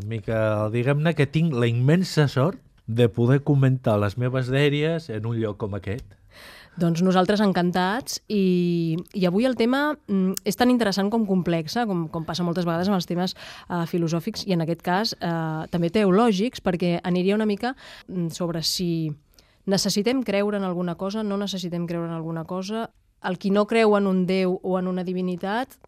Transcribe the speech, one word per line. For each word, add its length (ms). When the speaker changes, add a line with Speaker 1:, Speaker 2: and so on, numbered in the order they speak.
Speaker 1:
mica... 640
Diguem-ne 480
que 80
tinc 240
la 160
immensa 640
sort 320
de 240
poder 320
comentar 560
les 160
meves 320
dèries 640
en 160
un 140
lloc 180
com 160
aquest. 300
Speaker 2:
Doncs 240
nosaltres 400
encantats 800
i, 640
i 160
avui 160
el 160
tema, 380
mm, 300
és 80
tan 160
interessant 400
com 160
complex, 480
eh, 140
com, 180
com 160
passa 240
moltes 160
vegades 240
amb 80
els 140
temes, 240
eh, 140
filosòfics 560
i 80
en 80
aquest 240
cas, 320
eh, 540
també 180
teològics, 720
perquè 300
aniria 320
una 140
mica, 240
mm, 240
sobre 320
si 480
necessitem 580
creure 320
en 80
alguna 320
cosa, 320
no 80
necessitem 520
creure 200
en 80
alguna 300
cosa... 400
El 100
qui 140
no 160
creu 300
en 100
un 180
déu 380
o 160
en 80
una 160
divinitat, 720